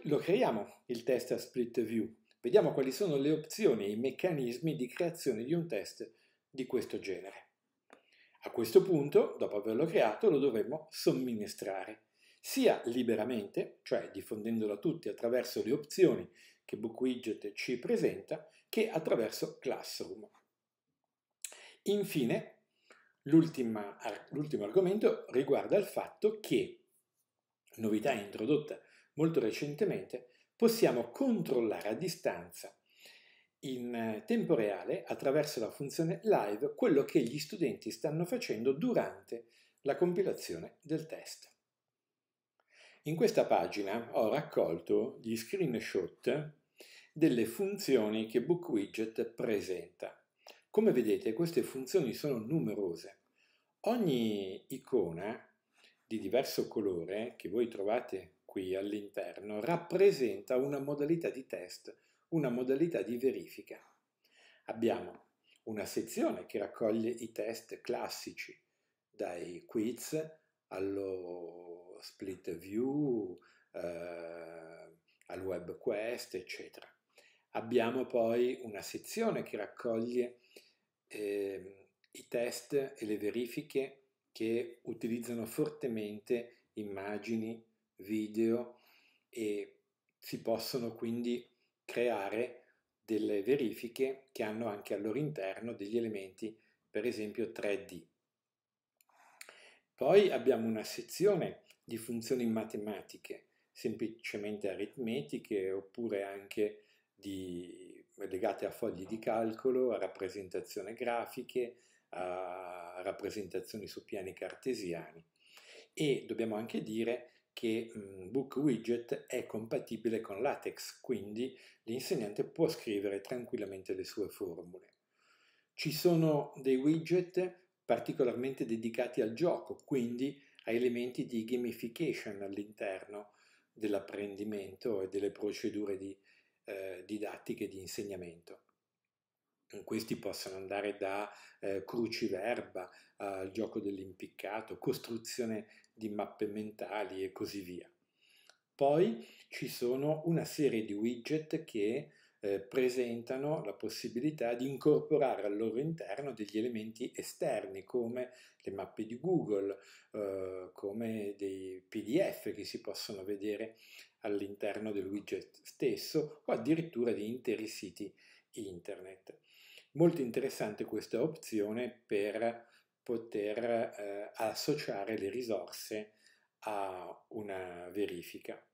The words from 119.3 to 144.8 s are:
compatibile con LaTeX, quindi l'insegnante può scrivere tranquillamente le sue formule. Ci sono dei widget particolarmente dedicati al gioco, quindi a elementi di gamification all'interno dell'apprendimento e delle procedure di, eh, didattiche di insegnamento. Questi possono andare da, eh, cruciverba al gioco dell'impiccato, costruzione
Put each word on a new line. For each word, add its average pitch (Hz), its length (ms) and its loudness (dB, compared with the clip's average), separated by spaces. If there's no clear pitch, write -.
compatibile 117 720 -2
con 101 200 -6
LaTeX, - 580 -4
quindi 107 580 -4
l'insegnante 117 600 -2
può 160 240 4
scrivere 101 540 0
tranquillamente 104 760 -6
le 92 80 -4
sue 95 260 -4
formule. 87 640 -10
Ci - 180 -4
sono 160 640 6
dei 131 180 4
widget 175 840 2
particolarmente 123 800 0
dedicati 113 560 -2
al 110 120 2
gioco, 151 520 0
quindi 123 540 0
a 113 60 -2
elementi 120 540 0
di 110 200 -2
gamification 117 960 -2
all'interno 101 920 -6
dell'apprendimento 101 1300 -4
e 95 60 -2
delle 98 240 0
procedure 101 640 -2
di, 98 180 -8
eh, 95 400 -8
didattiche 104 640 -6
di 95 120 -10
insegnamento. 90 800 -10
Questi 113 340 -2
possono 95 400 -6
andare 101 400 -2
da, 101 340 -2
eh, 98 260 -2
cruciverba 110 1040 -2
al 95 340 -6
gioco 107 280 -2
dell'impiccato, 98 960 -8
costruzione 113 920 -4